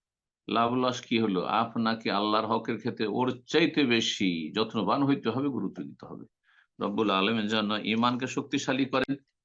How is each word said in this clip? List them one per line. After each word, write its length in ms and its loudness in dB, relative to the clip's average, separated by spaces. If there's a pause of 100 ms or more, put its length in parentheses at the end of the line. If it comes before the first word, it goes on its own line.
(500)
লাভ 240 2
লস 280 0
কি 180 0
হলো, 260 2
আপনাকে 680 0
আল্লাহর 340 2
হকের 320 -2
ক্ষেত্রে 300 -4
ওর 200 0 (200)
চাইতে 380 2
বেশি 440 2 (260)
যত্নবান 480 0
হইতে 260 2
হবে, 180 -2
গুরুত্ব 360 -4
দিতে 220 -14
হবে। 200 -14 (540)
রব্বুল 300 0
আলামিন 380 2
যেন 300 0
ঈমানকে 500 0
শক্তিশালী 580 -2
করেন, 300 0 (300)